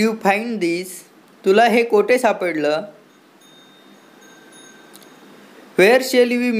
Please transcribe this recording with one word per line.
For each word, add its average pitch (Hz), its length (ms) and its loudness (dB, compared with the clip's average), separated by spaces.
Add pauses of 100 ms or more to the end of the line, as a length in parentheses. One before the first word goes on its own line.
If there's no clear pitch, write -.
you 220 100 0 (160)
find 214 320 -2
this?" 175 260 -4 (600)
तुला 208 200 4
हे 233 180 2
कोठे 226 360 2
सापडलं? 165 600 -2 (3000)
"Where 240 220 4
shall 247 300 0
we 240 280 -2